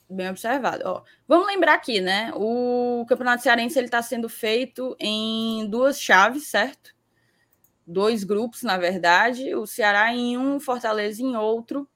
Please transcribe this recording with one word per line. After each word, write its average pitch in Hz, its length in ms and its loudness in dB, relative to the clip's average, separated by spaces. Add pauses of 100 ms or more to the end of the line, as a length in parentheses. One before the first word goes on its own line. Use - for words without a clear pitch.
Bem 185 220 -8
observado. 226 560 -4
Ó, 185 160 -6 (260)
vamos 349 180 6
lembrar 349 280 4
aqui, 247 260 0
né? 196 340 -2
O 247 720 -2
Campeonato 247 360 0
Cearense, 240 360 2
ele 247 120 -2
tá 240 100 0
sendo 233 260 -6
feito 247 720 -4
em 220 680 -4
duas 254 320 0
chaves, 226 460 4
certo? - 480 -4 (920)
Dois 196 380 0
grupos, 208 380 -4
na 196 160 -2
verdade. 190 760 2
O 233 120 -4
Ceará 214 480 2
em 240 240 -2
um, 277 200 -2
Fortaleza 220 640 -4
em 262 140 -4
outro. 233 600 -4